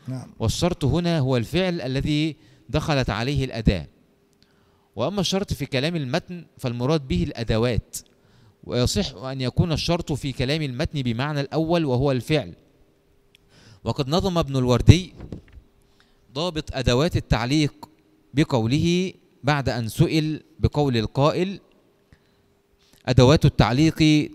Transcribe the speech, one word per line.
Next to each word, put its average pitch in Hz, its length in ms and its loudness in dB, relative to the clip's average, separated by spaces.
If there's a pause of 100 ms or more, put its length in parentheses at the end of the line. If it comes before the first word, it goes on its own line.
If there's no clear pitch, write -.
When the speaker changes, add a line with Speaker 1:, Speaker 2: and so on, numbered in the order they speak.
Speaker 1:
نعم. 127 220 -10 (100)
Speaker 2:
والشرط 156 460 -2
هنا 165 340 0
هو 131 180 0
الفعل 175 440 -2
الذي 147 540 -2 (340)
دخلت 143 400 0
عليه 131 360 -2
الأداة. 104 420 0 (1080)
وأما 180 260 -2
الشرط 190 320 -2
في 143 120 -4
كلام 143 300 -2
المتن 160 500 -6 (120)
فالمراد 127 500 -2
به 175 160 0
الأدوات، 113 760 -2 (640)
ويصح 127 520 -2
أن 131 260 -12
يكون 160 300 0
الشرط 170 420 -2
في 135 180 -6
كلام 139 300 -4
المتن 139 400 -6
بمعنى 135 400 -4
الأول 160 440 -2
وهو 135 260 0
الفعل. 123 420 -2 (1300)
وقد 127 260 -4
نظم 185 280 0
ابن 143 200 -2
الوردي 123 560 6 (1200)
ضابط 156 420 -4
أدوات 131 420 2
التعليق 139 720 0 (440)
بقوله 156 800 0 (300)
بعد 139 260 0
أن 113 180 -4
سئل 156 560 0 (160)
بقول 131 380 0
القائل: 143 600 0 (1500)
"أدوات 127 400 6
التعليق 151 880 4